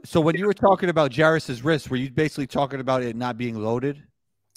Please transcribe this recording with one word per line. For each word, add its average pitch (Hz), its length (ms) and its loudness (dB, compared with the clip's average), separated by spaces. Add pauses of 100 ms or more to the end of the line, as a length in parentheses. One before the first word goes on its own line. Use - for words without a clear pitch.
So - 160 0
when 160 160 2
you 190 80 -4
were 202 80 2
talking 190 340 4
about 156 260 2
Jairus's 147 500 2
wrist, 151 280 0
were 131 60 -2
you 131 120 -4
basically 147 380 -2
talking 139 320 -4
about 127 240 0
it 117 140 -6
not 120 200 -4
being 113 240 -4
loaded? 123 400 -2 (560)